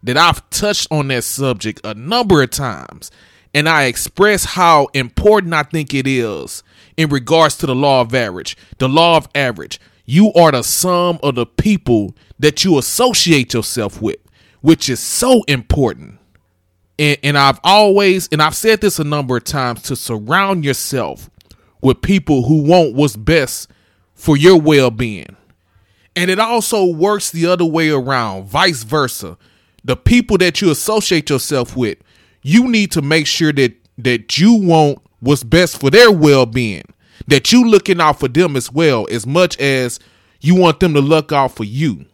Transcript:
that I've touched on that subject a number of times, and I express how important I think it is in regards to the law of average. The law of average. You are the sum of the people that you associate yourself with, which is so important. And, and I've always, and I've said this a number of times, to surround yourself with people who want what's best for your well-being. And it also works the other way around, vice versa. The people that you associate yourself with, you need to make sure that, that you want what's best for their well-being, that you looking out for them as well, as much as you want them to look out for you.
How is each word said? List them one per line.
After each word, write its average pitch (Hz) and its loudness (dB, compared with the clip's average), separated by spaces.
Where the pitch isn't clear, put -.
that 123 -4
I've 165 0
touched - -4
on 147 -2
that 127 -4
subject 123 -6
a 107 -12
number 180 0
of 127 -4
times, 107 -12
and 151 -2
I 156 2
express 190 -2
how 165 2
important 175 0
I 151 -2
think 151 -6
it 135 -2
is 113 -4
in 160 0
regards 143 0
to - -6
the 135 -2
law 135 2
of 113 -4
average. 101 -6
The 131 -2
law 165 4
of 147 -2
average. 123 -6
You 190 4
are 165 6
the 127 0
sum 175 -2
of 135 -2
the 120 -4
people 117 -2
that 147 0
you 180 2
associate 165 0
yourself 110 -6
with, 110 -6
which 156 2
is 127 -4
so 247 0
important. 117 -4
And, 147 0
and 143 0
I've 139 2
always, 196 4
and 151 -2
I've 156 0
said 208 0
this 208 -2
a 156 -2
number 143 -4
of 117 -6
times, 123 -6
to 135 -8
surround 160 -4
yourself 127 -6
with 131 0
people 156 0
who 151 2
want 156 4
what's 135 0
best 127 -2
for 151 0
your 170 6
well-being. 120 0
And 180 0
it 190 0
also 226 0
works 185 0
the 165 -2
other 175 0
way 160 0
around, 123 -4
vice 139 -2
versa. 113 -6
The - -4
people 240 2
that 175 0
you 185 2
associate 202 -2
yourself 131 -4
with, 117 -4
you 233 2
need 214 0
to 160 0
make 151 0
sure 156 -2
that, 135 0
that 120 -4
you 208 6
want 160 2
what's 139 0
best 160 0
for 139 0
their 226 6
well-being, 127 0
that - 0
you 240 6
looking 196 2
out 156 0
for 135 -2
them 147 0
as 127 -6
well, 135 0
as 113 -6
much 170 0
as 131 -2
you 165 2
want 175 2
them 175 2
to 147 2
look 151 0
out 135 0
for 113 -10
you. 107 -6